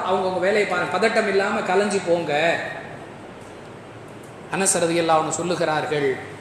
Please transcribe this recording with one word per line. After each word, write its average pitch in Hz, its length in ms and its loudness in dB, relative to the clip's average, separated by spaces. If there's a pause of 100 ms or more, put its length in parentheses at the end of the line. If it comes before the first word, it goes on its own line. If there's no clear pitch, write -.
அவங்கவங்க 185 340 2
வேலையை 202 280 4
பாருங்க, 175 240 0
பதட்டம் 214 360 2
இல்லாம 202 320 2
கலைஞ்சு 196 460 2
போங்க." 170 280 2 (2250)
அனஸ் 185 260 2
ரலியல்லாஹு 165 440 4
அன்ஹு 151 180 -2
சொல்லுகிறார்கள், 151 720 0 (320)